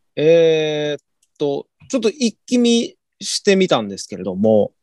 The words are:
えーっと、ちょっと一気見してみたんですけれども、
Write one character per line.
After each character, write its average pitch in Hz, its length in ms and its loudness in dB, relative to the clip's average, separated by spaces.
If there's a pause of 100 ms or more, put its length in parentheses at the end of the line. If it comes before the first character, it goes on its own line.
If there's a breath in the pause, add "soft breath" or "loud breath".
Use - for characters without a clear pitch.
(160)
え 156 840 0
ー - 40 -20
っ - 40 -20 (320)
と、 143 300 -4 (220)
ち - 60 -4
ょ - 20 -2
っ 226 40 -2
と 220 80 0
一 233 360 -4
気 247 120 -2
見 233 380 0 (240)
し - 220 -8
て 196 140 2
み 190 120 2
た 139 140 0
ん 104 60 -8
で 98 100 -12
す - 100 -14
け - 100 -12
れ 90 60 -12
ど 92 120 -6
も、 107 360 2 (100)